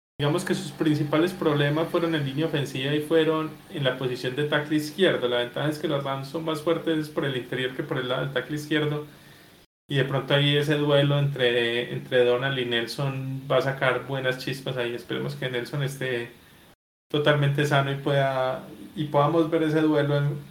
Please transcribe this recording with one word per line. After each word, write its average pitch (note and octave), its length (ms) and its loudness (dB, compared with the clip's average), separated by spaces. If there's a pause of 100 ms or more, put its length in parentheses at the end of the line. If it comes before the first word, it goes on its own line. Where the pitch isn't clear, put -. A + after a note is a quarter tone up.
(200)
digamos D#3 280 0
que F#3 80 0
sus - 180 -6
principales D#3 600 2
problemas D3+ 540 2
fueron E3 260 0
en D3 100 0
línea C#3 220 -2
ofensiva C#3+ 480 -2
y D3+ 60 0
fueron D#3 500 2 (180)
en D3+ 160 -4
la B2+ 140 0
posición B2+ 360 -4
de D3 100 -2
tackle D3 320 0
izquierdo. D3+ 520 2
La B2 100 2
ventaja C#3 300 -2
es D3+ 100 -2
que F3 100 -4
los C#3 140 0
Rams C3+ 260 -6
son D#3+ 160 -6
más D#3 180 -2
fuertes D#3+ 480 0
por D3+ 160 -2
el C3 100 -2
interior B2+ 400 -4
que E3 60 -4
por C#3 160 -4
el B2+ 100 -4
lado C3 140 -2
del C#3 100 -6
tackle C#3 240 -4
izquierdo. D3 500 -2 (800)
Y C#3+ 80 -2
de C3+ 80 4
pronto C3+ 280 -2
ahí C#3+ 240 4
ese C#3+ 220 2
duelo C#3+ 400 4
entre, A#2+ 720 2
entre B2+ 320 2
Donald C3 340 2
y B2 60 0
Nelson C3 840 -4
va C3+ 100 4
a C3 40 4
sacar C3 440 0
buenas C3 320 -2
chispas B2+ 400 -6
ahí. A#2+ 160 -2
Esperemos - 420 -6
que B2+ 140 -4
Nelson B2+ 320 -4
esté B2 480 -4 (800)
totalmente D3 560 2
sano C#3 260 2
y C#3 40 -4
pueda, C3+ 680 0 (300)
y D#3 80 -2
podamos D#3 460 4
ver D#3+ 140 2
ese D#3 180 2
duelo C#3+ 340 4
en, C#3+ 220 0 (120)